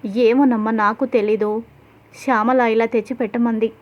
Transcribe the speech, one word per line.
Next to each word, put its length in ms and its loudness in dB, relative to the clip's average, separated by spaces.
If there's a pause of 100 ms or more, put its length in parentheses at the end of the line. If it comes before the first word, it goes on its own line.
(180)
"ఏమోనమ్మా, 540 2
నాకు 340 0
తెలీదు, 460 0 (640)
శ్యామల 460 0
ఇలా 240 2
తెచ్చి 280 -4
పెట్టమంది" 560 -2 (120)